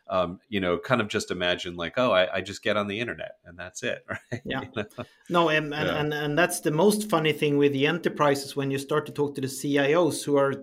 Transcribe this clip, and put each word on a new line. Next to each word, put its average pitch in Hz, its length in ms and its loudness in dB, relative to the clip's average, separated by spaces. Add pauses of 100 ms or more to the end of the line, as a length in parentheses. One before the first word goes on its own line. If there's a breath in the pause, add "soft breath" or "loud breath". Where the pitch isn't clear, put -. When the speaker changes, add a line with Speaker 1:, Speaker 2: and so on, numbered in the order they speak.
Speaker 1:
um, 92 300 0 (100)
you 101 100 -2
know, 87 180 2
kind 120 240 0
of 104 60 -4
just 104 240 -4
imagine 90 440 -2
like, 85 220 -6
"Oh, 123 140 2
I, 92 260 2
I 95 40 -2
just 98 220 -10
get 104 140 0
on 101 100 -2
the 101 120 -6
internet 98 460 -10
and 87 120 -18
that's 90 260 -12
it," - 220 -6
<laughs> - 40 -12
right? 110 360 -10
Speaker 2:
Yeah. 131 160 -6
Speaker 1:
You - 140 -12
know? 113 280 -8 (260 soft breath)
Speaker 2:
No, 170 200 4
and, 151 240 0
and, 151 140 -2
Speaker 1:
Yeah. - 120 0
Speaker 2:
and, 151 140 -2
and 147 240 -2
that's 170 240 2
the 160 100 0
most 196 380 4
funny 156 240 2
thing 147 240 2
with 143 160 6
the 139 140 2
enterprises 147 680 0
when 139 160 -2
you 139 80 0
start 147 260 -2
to 135 60 -12
talk 143 240 -2
to 139 60 -6
the 131 60 -2
C 143 320 -2
I 139 140 4
Os 165 300 2
who 143 140 2
are 139 260 4